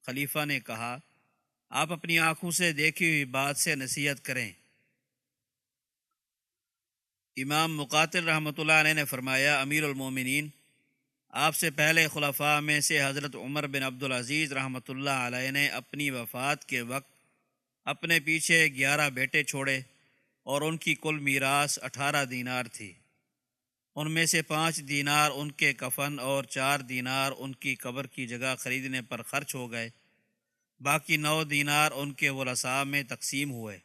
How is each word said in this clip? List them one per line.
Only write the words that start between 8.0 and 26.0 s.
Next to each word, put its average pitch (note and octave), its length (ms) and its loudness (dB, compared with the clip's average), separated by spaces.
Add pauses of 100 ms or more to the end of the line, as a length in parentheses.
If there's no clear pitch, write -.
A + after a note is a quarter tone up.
رحمۃ D#3 280 0
اللہ D#3 240 6
علیہ D#3 120 4
نے D3+ 120 2
فرمایا، C3+ 560 2
امیر D3 220 2
المومنین، C3+ 640 0 (880)
آپ D3+ 220 2
سے E3+ 160 2
پہلے D#3 360 4
خلفاء D3 520 0
میں D3+ 200 2
سے C#3+ 260 2
حضرت C#3 300 -4
عمر C#3+ 320 -6
بن C#3 160 -4
عبدالعزیز C3 680 -2
رحمۃ C3 340 -6
اللہ C3+ 400 -2
علیہ B2+ 240 -2
نے C#3+ 160 4
اپنی C#3+ 420 -4
وفات C3 560 -4
کے B2+ 160 -4
وقت B2 300 -8 (760)
اپنے E3 340 0
پیچھے D#3+ 460 4
گیارہ C#3+ 440 2
بیٹے C3 340 0
چھوڑے C3+ 340 -2 (680)
اور C#3 160 -2
ان D#3+ 160 0
کی D#3 240 0
کل D3+ 180 -2
میراث C#3 600 2
اٹھارہ C#3 440 -2
دینار B2 480 -4
تھی۔ G2+ 180 -14 (1040)
ان D3+ 160 -4
میں E3 140 4
سے E3 160 4
پانچ D#3 360 0 (100)
دینار D3 480 4
ان D3 160 -6
کے C#3+ 220 2
کفن C#3 460 -4